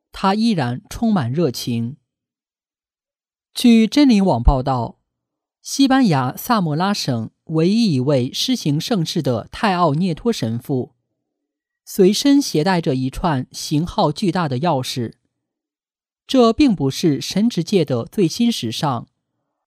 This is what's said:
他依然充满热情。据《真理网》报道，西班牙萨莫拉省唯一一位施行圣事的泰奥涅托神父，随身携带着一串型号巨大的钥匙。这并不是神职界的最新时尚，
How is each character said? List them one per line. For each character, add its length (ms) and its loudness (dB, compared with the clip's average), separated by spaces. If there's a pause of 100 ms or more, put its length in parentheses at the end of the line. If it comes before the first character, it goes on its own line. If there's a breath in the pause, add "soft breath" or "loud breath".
(120)
他 240 -2
依 140 0
然 380 -2
充 240 -2
满 200 0
热 180 0
情。 460 -6 (1600)
据 360 4
《真 200 4
理 120 4
网》 200 2
报 220 2
道， 380 -4 (600)
西 280 0
班 180 4
牙 300 0
萨 240 -2
莫 160 -2
拉 180 0
省 360 -4 (160)
唯 220 0
一 260 2
一 60 2
位 320 0
施 220 -2
行 260 -2
圣 240 -2
事 160 -4
的 300 -2
泰 240 -2
奥 200 2
涅 200 -2
托 180 -2
神 240 -4
父， 360 -6 (920)
随 280 4
身 280 4
携 220 -2
带 180 0
着 140 0
一 160 -2
串 400 -2
型 340 -2
号 280 0
巨 180 -2
大 180 -2
的 120 -4
钥 200 0
匙。 340 -6 (1120)
这 260 4
并 220 2
不 140 -2
是 320 0
神 300 -2
职 140 -4
界 200 0
的 200 -4
最 240 0
新 220 0
时 220 -4
尚， 360 -4 (580)